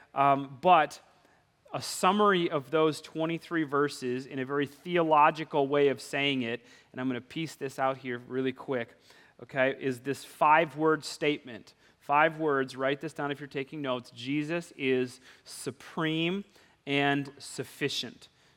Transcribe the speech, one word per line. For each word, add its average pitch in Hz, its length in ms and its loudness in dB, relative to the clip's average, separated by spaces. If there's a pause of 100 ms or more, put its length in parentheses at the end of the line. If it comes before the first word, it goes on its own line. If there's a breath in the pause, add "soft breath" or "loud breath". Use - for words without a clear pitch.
(140 soft breath)
Um, 139 460 2
but 165 400 4 (720 soft breath)
a - 80 -6
summary 196 720 2
of 135 200 -4
those 156 300 2
twenty-three 160 640 -4
verses 135 640 -2
in 135 120 -10
a 131 60 -4
very 139 220 -2
theological 156 1040 2
way 143 200 4
of 127 120 0
saying 139 420 -2
it, 117 180 -4 (320 soft breath)
and 127 80 -12
I'm 127 60 -6
gonna 123 140 -4
piece 160 340 -10
this 135 240 -10
out 135 200 -2
here 127 280 -8
really 131 260 -4
quick, 127 420 -6 (480 soft breath)
okay, 135 360 0
is 131 220 -6
this 131 240 -8
five-word 156 800 2
statement. 143 680 -6 (240 soft breath)
Five 156 400 2
words, 135 380 -2
write 135 240 -2
this 156 120 -10
down 143 180 -6
if 139 100 -8
you're 139 80 -14
taking 143 340 -10
notes. 123 300 -6
"Jesus 147 640 -6
is 127 440 -2 (240 loud breath)
supreme 165 1000 -6 (420 soft breath)
and 139 520 0
sufficient." - 920 -8 (280 soft breath)